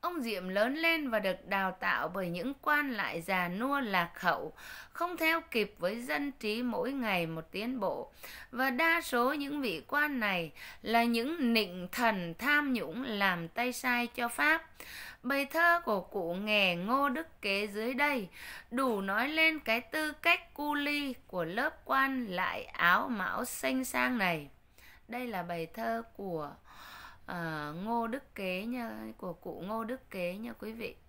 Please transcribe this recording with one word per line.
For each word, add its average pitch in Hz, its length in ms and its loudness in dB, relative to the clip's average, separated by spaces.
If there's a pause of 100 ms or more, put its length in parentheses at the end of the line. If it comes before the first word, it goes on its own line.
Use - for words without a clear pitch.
Ông 339 200 -2
Diệm 196 280 -2
lớn 214 260 4
lên 320 340 2
và 226 100 2
được 190 280 -2
đào 190 240 2
tạo 180 360 0
bởi 180 220 -4
những 180 320 -4
quan 294 300 2
lại 170 300 -2
già 180 260 0
nua 247 320 0
lạc 190 420 0
hậu, 170 320 2 (360)
không 349 280 -2
theo 320 240 4
kịp 214 360 -2
với 202 240 -2
dân 285 300 -2
trí 220 320 -2
mỗi 233 280 0
ngày 208 360 0
một 160 240 -8
tiến 233 280 -4
bộ. 151 320 -2 (400)
Và 262 180 2
đa 330 320 4
số 254 320 2
những 285 280 -4
vị 180 260 -2
quan 285 320 2
này 185 320 0 (300)
là 233 220 4
những 240 500 2
nịnh 185 380 0
thần 202 460 2
tham 285 360 4
nhũng 196 300 -2
làm 196 440 2
tay 247 260 -2
sai 240 340 2
cho 240 200 -2
Pháp. 302 420 2 (540)
Bài 277 220 2
thơ 339 400 6
của 202 160 2
cụ 175 320 -4
nghè 202 420 4
Ngô 247 340 2
Đức 311 320 -6
Kế 202 260 0
dưới 220 260 -2
đây 262 340 0 (440)
đủ 240 300 2
nói 202 280 0
lên 320 300 4
cái 233 220 0
tư 311 300 -2
cách 349 420 0
cu 294 200 -2
ly 285 420 0 (120)
của 180 160 -4
lớp 233 420 -4
quan 269 400 2
lại 180 380 -4
áo 185 440 4
mão 226 380 -2
xanh 262 400 -2
sang 254 320 2
này. 170 320 0 (580)
Đây 247 200 -6
là 196 160 -4
bài 170 300 -4
thơ 226 300 -4 (120)
của, 165 360 -4 (760)
ờ, 160 480 -6 (100)
Ngô 233 240 0
Đức 254 280 -8
Kế 190 300 -4
nha, 233 260 -4 (260)
của 185 160 -8
cụ - 320 -10
Ngô 220 180 -4
Đức 247 280 -8
Kế 180 220 -4
nha 226 260 -10
quý 214 120 -10
vị. 226 240 -10 (140)